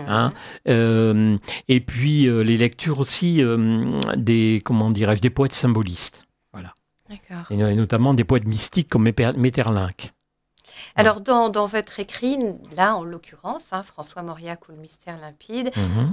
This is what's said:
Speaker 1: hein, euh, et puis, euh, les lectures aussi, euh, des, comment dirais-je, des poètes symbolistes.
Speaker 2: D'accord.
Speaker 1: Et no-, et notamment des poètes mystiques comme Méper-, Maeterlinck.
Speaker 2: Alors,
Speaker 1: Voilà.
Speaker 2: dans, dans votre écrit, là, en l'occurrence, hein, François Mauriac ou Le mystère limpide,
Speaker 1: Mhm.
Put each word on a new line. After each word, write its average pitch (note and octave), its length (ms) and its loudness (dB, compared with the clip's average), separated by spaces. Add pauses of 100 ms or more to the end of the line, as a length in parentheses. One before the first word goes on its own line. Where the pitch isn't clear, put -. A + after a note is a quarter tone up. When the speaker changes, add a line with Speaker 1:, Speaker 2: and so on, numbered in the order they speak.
Speaker 1:
hein, A#2 260 2 (360)
euh, A2+ 680 4 (320)
et B2+ 120 4
puis, C#3 480 2
euh, A#2 140 2
les A2+ 140 2
lectures A#2+ 440 0
aussi, E3 420 0
euh, A#2 580 0 (160)
des, A2 480 2
comment A2 260 2
dirais-je, G#2 300 0
des B2 100 2
poètes C3+ 240 0
symbolistes. G#2+ 680 -2 (840)
Speaker 2:
D'accord. F3+ 420 -16
Speaker 1:
Et G#2 60 -4
no-, G#2+ 120 2
et G3+ 60 2
notamment A#2 400 2
des A#2+ 100 2
poètes A#2+ 220 2
mystiques A2 420 -2
comme A2 160 2
Méper-, A#2 320 0
Maeterlinck. A2+ 760 -2 (840)
Speaker 2:
Alors, G#3+ 280 4
Speaker 1:
Voilà. - 20 -18
Speaker 2:
dans, A#3 240 2
dans G#3 180 0
votre G#3 340 -6
écrit, B3 360 -4 (400)
là, G3+ 200 2
en E3+ 80 -8
l'occurrence, E3+ 680 -12
hein, F#3 100 -6
François F3 400 -16
Mauriac E3+ 460 -14
ou D#3+ 40 -20
Le D#3 60 -20
mystère D#3+ 420 -20
limpide, A3 560 -8
Speaker 1:
Mhm. G#2+ 360 0